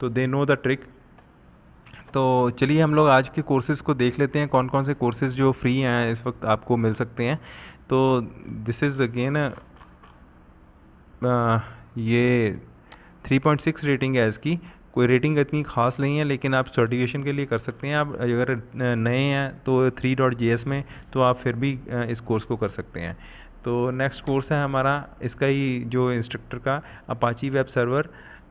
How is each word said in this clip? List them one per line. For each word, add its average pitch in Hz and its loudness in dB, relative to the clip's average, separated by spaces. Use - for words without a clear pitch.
तो 127 -2
they 127 0
know 139 0
the 143 4
trick। 131 0
तो 127 4
चलिए 143 2
हम 151 4
लोग 156 6
आज 131 6
के - -4
courses 139 0
को 151 0
देख 123 2
लेते 139 0
हैं, 147 0
कौन 127 2
कौन 139 0
से 143 -2
courses 123 -2
जो 135 4
free 127 0
हैं 120 0
इस 117 -6
वक्त - -6
आपको 110 0
मिल 113 0
सकते 120 -4
हैं। 139 0
तो 131 2
this 113 -4
is 139 -2
again, 123 -2
अ, 117 2
ये 117 2
three 131 2
point 147 2
six 160 -4
rating 135 0
है 117 4
इसकी, 147 -2
कोई 123 4
rating 135 4
इतनी 147 0
ख़ास 123 0
नहीं 143 0
है, 151 0
लेकिन 135 0
आप 131 2
certification 123 0
के 139 -2
लिए 139 -2
कर 117 -2
सकते 123 -8
हैं। 147 -2
आप 147 0
अगर 123 0
नए 120 0
हैं 139 -2
तो 131 4
थ्री 127 -2
डॉट 127 2
जे 117 0
एस 117 -2
में 139 -4
तो 135 0
आप 127 4
फिर 120 -4
भी, 131 -2
अ, 120 -4
इस 117 -6
course 113 -2
को 117 -4
कर 104 -2
सकते - -10
हैं। 85 -8
तो 120 0
next 131 -4
course 135 0
है 143 0
हमारा 135 0
इसका 127 -4
ही 135 0
जो 127 0
instructor 117 -6
का, 135 -4
Apache 120 -2
Web 131 0
Server। 127 0